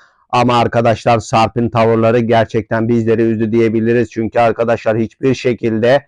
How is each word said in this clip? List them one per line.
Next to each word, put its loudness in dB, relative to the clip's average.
Ama 0
arkadaşlar 0
Sarp'ın -2
tavırları 2
gerçekten 0
bizleri 0
üzdü -2
diyebiliriz. 0
Çünkü -4
arkadaşlar 0
hiçbir -2
şekilde 0